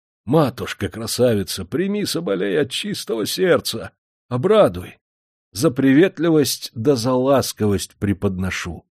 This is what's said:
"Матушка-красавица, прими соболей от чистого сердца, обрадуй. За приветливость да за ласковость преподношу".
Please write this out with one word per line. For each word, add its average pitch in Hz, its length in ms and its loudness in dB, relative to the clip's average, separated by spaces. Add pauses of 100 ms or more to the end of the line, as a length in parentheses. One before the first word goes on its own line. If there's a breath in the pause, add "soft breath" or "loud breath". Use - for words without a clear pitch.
(260)
"Матушка-красавица, 107 1400 -2
прими 196 400 -2
соболей 180 560 -2
от - 80 -2
чистого - 560 -6
сердца, 147 640 -2 (360)
обрадуй. 127 720 2 (520)
За 131 200 0
приветливость 147 1040 2
да 127 200 2
за 123 180 -2
ласковость 127 840 0
преподношу". 92 1000 -4